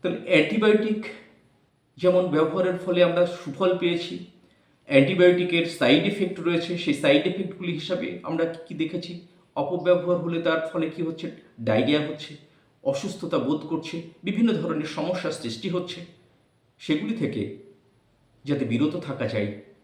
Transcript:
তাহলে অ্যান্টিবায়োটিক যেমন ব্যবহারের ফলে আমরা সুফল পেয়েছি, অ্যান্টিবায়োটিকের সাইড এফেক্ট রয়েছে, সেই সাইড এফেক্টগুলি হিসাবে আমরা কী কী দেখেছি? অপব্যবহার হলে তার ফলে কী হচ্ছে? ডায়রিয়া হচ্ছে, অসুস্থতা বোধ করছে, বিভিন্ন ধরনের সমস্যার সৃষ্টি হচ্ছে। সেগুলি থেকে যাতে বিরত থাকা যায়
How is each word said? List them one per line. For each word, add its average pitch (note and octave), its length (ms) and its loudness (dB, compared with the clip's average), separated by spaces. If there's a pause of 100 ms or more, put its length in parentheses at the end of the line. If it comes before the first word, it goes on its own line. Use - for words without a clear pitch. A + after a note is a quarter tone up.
তাহলে F3 180 -4 (120)
অ্যান্টিবায়োটিক G#3+ 680 4 (1000)
যেমন F3+ 220 4 (100)
ব্যবহারের F3 500 2
ফলে F3 200 2
আমরা E3+ 220 4
সুফল F3+ 520 -2
পেয়েছি, E3+ 360 -2 (760)
অ্যান্টিবায়োটিকের F3 760 6 (140)
সাইড C#3+ 240 6 (100)
এফেক্ট - 280 -2
রয়েছে, E3+ 380 -2
সেই C#3+ 160 -2
সাইড C#3+ 360 4
এফেক্টগুলি F3+ 420 -6
হিসাবে - 500 -6
আমরা E3 300 -2
কী - 160 -14
কী F3 140 -12
দেখেছি? E3+ 300 -6 (500)
অপব্যবহার F3 600 2
হলে E3+ 180 -2
তার D#3+ 180 0 (120)
ফলে D#3+ 180 -2
কী F3 120 -8
হচ্ছে? E3 240 -6 (340)
ডায়রিয়া A#2+ 480 2
হচ্ছে, - 240 -12 (520)
অসুস্থতা E3+ 540 -4
বোধ C#3 280 0
করছে, E3 300 -6 (280)
বিভিন্ন A3+ 280 2
ধরনের D#3 440 -4
সমস্যার F3 360 -4
সৃষ্টি A#2 360 -8
হচ্ছে। F3 320 -4 (760)
সেগুলি G#3 440 -2
থেকে A2+ 200 -4 (1000)
যাতে C3 200 -2
বিরত C3 300 0 (140)
থাকা - 260 -6
যায় G#2 160 -2 (340)